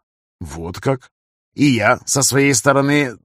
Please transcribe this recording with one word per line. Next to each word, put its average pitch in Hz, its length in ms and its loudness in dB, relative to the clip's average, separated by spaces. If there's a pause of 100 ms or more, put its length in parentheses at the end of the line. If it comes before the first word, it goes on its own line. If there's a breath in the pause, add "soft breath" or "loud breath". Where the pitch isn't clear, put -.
(400)
«Вот 82 400 -12
как?» 131 320 -4 (440)
«И 131 120 2
я, 117 380 2
со - 160 -2
своей 139 320 2
стороны, 139 720 0